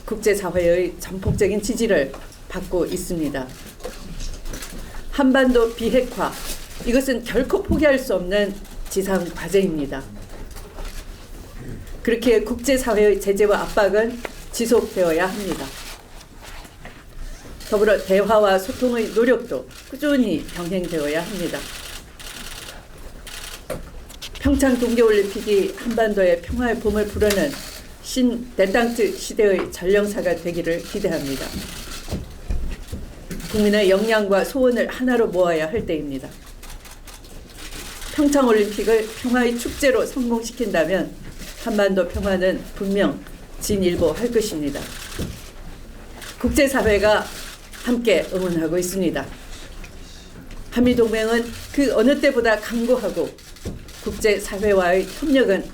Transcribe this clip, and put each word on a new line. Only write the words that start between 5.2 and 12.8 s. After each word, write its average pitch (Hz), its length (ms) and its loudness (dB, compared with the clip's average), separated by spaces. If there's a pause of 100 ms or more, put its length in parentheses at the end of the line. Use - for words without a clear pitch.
비핵화, 208 580 0 (520)
이것은 247 400 2
결코 269 380 0
포기할 294 360 4
수 247 160 -2
없는 190 400 0 (360)
지상 190 340 0 (100)
과제입니다. 160 680 0 (2000)
그렇게 226 400 4
국제사회의 214 800 2